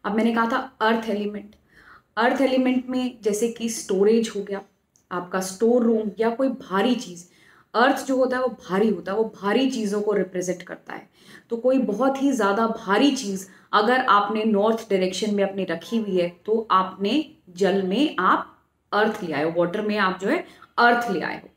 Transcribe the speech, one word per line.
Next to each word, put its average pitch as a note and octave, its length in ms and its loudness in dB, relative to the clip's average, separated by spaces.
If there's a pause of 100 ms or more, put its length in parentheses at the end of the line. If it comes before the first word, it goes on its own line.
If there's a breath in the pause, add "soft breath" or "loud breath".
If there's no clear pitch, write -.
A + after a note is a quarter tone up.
अब G3 100 -4
मैंने A3+ 200 2
कहा A3+ 180 2
था - 280 -6
earth A3+ 300 0
element, G#3 440 -6 (640 loud breath)
earth A#3+ 240 2
element B3+ 480 2
में B3+ 340 -4
जैसे G#3+ 260 0
कि A3+ 200 -6
storage A3 680 2
हो G3 60 -4
गया, G3 200 -8 (500)
आपका F3+ 280 -4
store A#3 420 2
room A3 280 0 (100)
या A3+ 100 2
कोई C4+ 180 0
भारी A3 460 0
चीज़। F3 300 -10 (500 soft breath)
earth C4 320 2
जो C4+ 100 0
होता B3+ 200 2
है B3+ 60 -2
वो C4 60 0
भारी G3+ 400 0
होता F3+ 240 -4
है, G#3 60 -2
वो A3 240 -2
भारी A#3+ 280 2
चीज़ों G#3 320 -2
को G#3 100 0
represent F#3 500 -2
करता - 320 -14
है। - 140 -16 (420 loud breath)
तो A#3 60 -2
कोई B3+ 220 2
बहुत A3+ 440 0
ही C#4 100 2
ज़्यादा G#3+ 340 2
भारी G#3+ 500 2
चीज़ G3 300 -6 (260 loud breath)
अगर A3 260 4
आपने G#3+ 460 2
north A3 460 2
direction F#3+ 440 0
में G3 100 2
अपनी F#3+ 200 -4
रखी F3 340 -4
हुई G3+ 180 -2
है, F3 120 2
तो A3 420 -4
आपने G3 640 0 (160)
जल F#3 320 0
में G#3 360 0
आप G3+ 400 0 (340)
earth G#3+ 320 0
ले D#3+ 80 -6
आए C#3+ 120 -2
हो, E3 120 -2
water F3 240 0
में G#3 180 -2
आप F#3 240 0
जो G3 60 -2
है E4+ 160 0 (340 loud breath)
earth A#3+ 320 4
ले F3 100 -2
आए - 220 -8
हो। - 140 -20